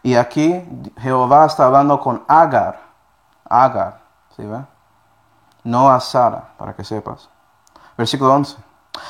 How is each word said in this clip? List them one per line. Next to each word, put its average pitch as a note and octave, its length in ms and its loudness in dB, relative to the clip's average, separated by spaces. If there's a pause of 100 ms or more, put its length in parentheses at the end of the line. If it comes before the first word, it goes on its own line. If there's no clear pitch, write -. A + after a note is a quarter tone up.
Y B2+ 140 0
aquí D3+ 800 -2
Jehová C3 480 2
está D3+ 200 0
hablando C#3 340 2
con A#2+ 260 -6
Agar. C#3+ 540 2 (680)
Agar, A2+ 520 0 (340)
¿sí A2+ 100 -16
ve? A2+ 200 -12 (1000)
No B2 280 2
a B2+ 100 4
Sara, - 560 -2
para G2+ 180 -14
que G#2+ 80 -16
sepas. G#2+ 460 -12 (680)
Versículo C3+ 380 0
once. C#3+ 240 0 (540)